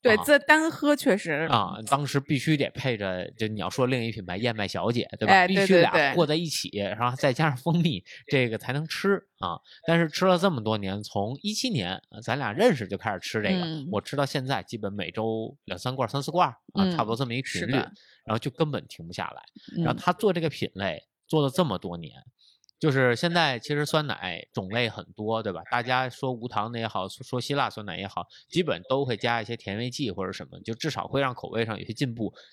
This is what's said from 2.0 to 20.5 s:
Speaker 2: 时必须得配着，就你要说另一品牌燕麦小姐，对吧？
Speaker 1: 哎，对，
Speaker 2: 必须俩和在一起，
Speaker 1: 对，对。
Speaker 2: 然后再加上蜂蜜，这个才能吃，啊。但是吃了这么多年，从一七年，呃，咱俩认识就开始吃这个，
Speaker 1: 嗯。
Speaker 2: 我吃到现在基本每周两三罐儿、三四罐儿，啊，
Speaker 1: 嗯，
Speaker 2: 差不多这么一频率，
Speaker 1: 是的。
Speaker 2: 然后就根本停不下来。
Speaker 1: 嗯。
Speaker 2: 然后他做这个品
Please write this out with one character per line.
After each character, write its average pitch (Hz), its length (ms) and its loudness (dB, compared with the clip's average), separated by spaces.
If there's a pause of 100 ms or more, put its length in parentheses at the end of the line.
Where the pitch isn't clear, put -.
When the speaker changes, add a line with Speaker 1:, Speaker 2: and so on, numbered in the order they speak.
Speaker 2:
时 139 140 2
必 139 180 0
须 156 180 2
得 139 140 0
配 123 260 -2
着， 92 360 -2
就 110 160 -4
你 107 100 -6
要 87 100 -2
说 127 200 2
另 127 160 0
一 113 80 -4
品 101 120 -8
牌 90 120 -6
燕 117 180 0
麦 104 140 -2
小 95 240 0
姐， 120 160 0 (100)
对 110 80 0
吧？ 190 60 8
Speaker 1:
哎， 185 160 8
对， 190 80 2
Speaker 2:
必 196 100 4
须 185 120 8
俩 147 360 6
和 170 100 6
在 151 120 2
一 170 100 0
起， - 240 -4
Speaker 1:
对， 101 120 -4
对。 98 80 -2
Speaker 2:
然 113 200 0
后 127 60 -6
再 135 160 2
加 156 160 2
上 131 80 0
蜂 165 240 2
蜜， 147 220 0 (260)
这 127 200 4
个 110 80 -4
才 - 160 -6
能 147 140 -2
吃， 196 300 0 (240)
啊。 87 180 -4 (280)
但 165 120 4
是 170 100 4
吃 - 180 0
了 185 120 6
这 185 120 4
么 127 120 -2
多 107 160 2
年， 101 240 -4
从 107 400 -4
一 208 100 -4
七 247 180 -4
年， 95 300 -2 (100)
呃， 107 120 -16
咱 120 160 -2
俩 117 140 -4
认 196 220 4
识 110 120 -4
就 98 100 -4
开 104 160 -2
始 95 80 -4
吃 - 220 -4
这 101 60 0
个， 175 160 2
Speaker 1:
嗯。 160 260 -6
Speaker 2:
我 104 100 0
吃 - 140 -10
到 143 100 0
现 131 220 -4
在 127 160 -2
基 - 160 -10
本 101 140 -6
每 92 180 -6
周 110 540 -4
两 95 120 -8
三 127 180 -4
罐 131 140 0
儿、 - 20 -6
三 139 120 -2
四 143 80 -6
罐 165 180 4
儿， 120 40 -6 (220)
啊， 196 100 4
Speaker 1:
嗯， 180 80 2
Speaker 2:
差 165 60 -2
不 113 80 2
多 113 100 0
这 131 100 -2
么 117 80 -4
一 131 80 -2
频 - 200 -4
率， 170 40 -2
Speaker 1:
是 123 60 -2
的。 - 200 -2 (320)
Speaker 2:
然 110 80 -2
后 110 60 2
就 135 120 -4
根 151 200 0
本 117 160 -6
停 - 200 -16
不 87 60 -14
下 87 180 -6
来。 - 120 -18 (340)
Speaker 1:
嗯。 165 80 0
Speaker 2:
然 120 80 2
后 113 80 -2
他 180 120 2
做 196 200 2
这 170 80 0
个 160 80 0
品 - 260 -4